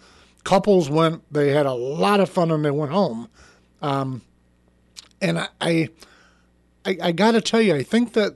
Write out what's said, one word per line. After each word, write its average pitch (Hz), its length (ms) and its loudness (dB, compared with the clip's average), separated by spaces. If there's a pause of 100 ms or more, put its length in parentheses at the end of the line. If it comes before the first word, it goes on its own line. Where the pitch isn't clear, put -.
(440)
Couples 185 460 2
went, 160 320 0 (100)
they 147 180 2
had 143 160 2
a 131 80 -2
lot 160 460 0
of 185 100 0
fun, 165 220 0
and 151 140 0
they 147 60 0
went 143 200 -4
home. 143 380 -2 (520)
Um, 135 400 -4 (1000)
and 170 180 -2
I, - 80 -8 (120)
I, 165 300 0 (960)
I, 190 160 -4
I 180 100 0
gotta 208 300 2
tell 226 200 0
you, 190 140 2
I 131 80 -2
think 233 300 -2
that, 196 220 0